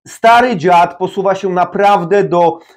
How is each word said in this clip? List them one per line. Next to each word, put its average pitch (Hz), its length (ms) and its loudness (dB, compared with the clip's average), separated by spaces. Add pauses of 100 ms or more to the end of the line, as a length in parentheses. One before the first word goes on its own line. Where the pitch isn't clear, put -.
stary 233 500 2
dziad 175 420 0
posuwa 185 360 -4
się 190 140 -8
naprawdę 185 760 0
do 165 340 0 (180)